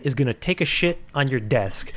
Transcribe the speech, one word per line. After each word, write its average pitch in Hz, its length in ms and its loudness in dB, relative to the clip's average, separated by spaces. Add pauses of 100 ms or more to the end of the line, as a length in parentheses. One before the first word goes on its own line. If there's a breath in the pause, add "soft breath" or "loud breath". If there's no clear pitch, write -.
is 139 120 0
gonna 123 180 2
take - 260 -2
a 165 60 0
shit - 340 2 (160)
on 143 140 2
your 127 100 0
desk." 107 580 0